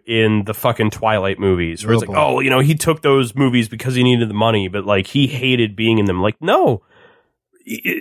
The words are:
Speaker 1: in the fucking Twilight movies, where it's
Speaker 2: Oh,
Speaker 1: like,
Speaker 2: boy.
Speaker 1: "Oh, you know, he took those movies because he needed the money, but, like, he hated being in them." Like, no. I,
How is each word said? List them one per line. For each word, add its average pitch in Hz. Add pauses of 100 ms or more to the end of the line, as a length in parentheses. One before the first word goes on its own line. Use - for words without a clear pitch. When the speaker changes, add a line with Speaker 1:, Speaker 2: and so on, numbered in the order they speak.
Speaker 1:
in 110
the 104
fucking 117
Twilight 101
movies, 90
where 113
it's 110
Speaker 2:
Oh, 107
Speaker 1:
like, 101
Speaker 2:
boy. 151
Speaker 1:
"Oh, 135
you 135
know, 131
he 147
took 156
those 135
movies 123
because 123
he 127
needed 120
the 104
money, 107
but, 95
like, 101
he 139
hated 120
being 110
in 104
them." 92
Like, 107
no. 196 (840)
I, - (220)